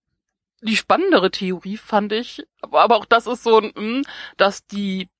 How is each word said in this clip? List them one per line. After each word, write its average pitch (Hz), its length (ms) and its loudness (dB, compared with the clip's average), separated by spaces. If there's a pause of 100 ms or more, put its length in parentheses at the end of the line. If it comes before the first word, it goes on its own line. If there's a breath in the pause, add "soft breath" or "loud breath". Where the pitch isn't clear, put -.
(600)
die 214 160 -2
spannendere 247 520 2
Theorie 185 480 -8
fand 208 360 -2
ich, - 320 -8 (160)
aber, 151 200 2
aber 220 140 6
auch 208 100 0
das 233 220 2
ist 240 160 -6
so 220 160 6
ein, 214 160 -4
hm, 233 280 -6 (340 loud breath)
dass 196 280 0
die 190 440 -6 (100)